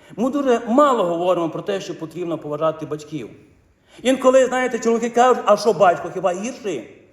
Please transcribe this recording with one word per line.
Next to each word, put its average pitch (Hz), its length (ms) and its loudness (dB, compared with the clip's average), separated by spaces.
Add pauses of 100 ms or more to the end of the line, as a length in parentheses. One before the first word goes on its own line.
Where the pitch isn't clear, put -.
(160)
Ми 247 140 -2
дуже 262 380 0
мало 254 360 4
говоримо 170 460 0
про 156 120 -10
те, 196 180 -6
що 180 180 -12
потрібно 165 400 -8
поважати 151 480 -4
батьків. 147 440 -12 (720)
Інколи, 262 440 4
знаєте, 247 320 -2
чоловіки 233 320 -2
кажуть: 240 360 4
«А 208 100 6
що 220 160 0
батько, 170 420 2
хіба 180 180 -2
гірший?» 190 580 -8 (220)